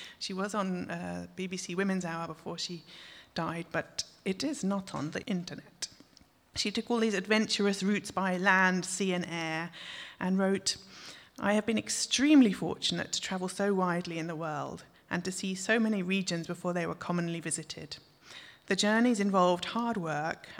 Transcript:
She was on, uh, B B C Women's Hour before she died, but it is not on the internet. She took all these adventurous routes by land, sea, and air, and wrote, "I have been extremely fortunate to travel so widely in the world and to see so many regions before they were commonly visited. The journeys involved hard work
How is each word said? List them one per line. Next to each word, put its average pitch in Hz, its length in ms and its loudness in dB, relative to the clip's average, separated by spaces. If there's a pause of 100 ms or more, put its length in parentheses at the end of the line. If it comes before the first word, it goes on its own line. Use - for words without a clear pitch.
(200)
She - 120 -6
was 196 220 -4
on, 190 340 -2
uh, 175 460 -6
B 185 140 -6
B 185 80 -6
C 180 180 -8
Women's 190 300 0
Hour 165 240 -6
before 170 280 -10
she 170 280 -8 (500)
died, 170 380 -2
but - 320 -4 (200)
it 190 200 -2
is 294 180 -2
not 190 320 -2
on 147 160 -4
the 185 160 -8
internet. - 640 -6 (680)
She - 160 -2
took 226 220 -2
all 233 60 4
these 220 160 2
adventurous 202 680 2
routes 202 300 0
by 185 240 0
land, 185 480 6
sea, 190 300 0
and 175 140 -2
air, 165 420 -4 (500)
and 185 180 2
wrote, 196 380 2 (640)
"I 202 140 2
have 214 120 2
been 226 100 2
extremely 254 760 6
fortunate - 640 -2
to - 60 -2
travel 185 280 -4
so 202 260 0
widely 175 460 0
in 160 80 -4
the 165 80 -6
world 151 480 -6 (260)
and 175 140 -2
to 185 80 -4
see 190 240 -4
so 220 240 2
many 214 240 2
regions 185 420 0
before 175 260 -4
they 175 140 -2
were 165 80 -4
commonly 170 460 -2
visited. 160 560 -8 (680)
The 196 100 2
journeys 220 420 4
involved 185 460 4
hard 233 320 -2
work 156 500 -4 (120)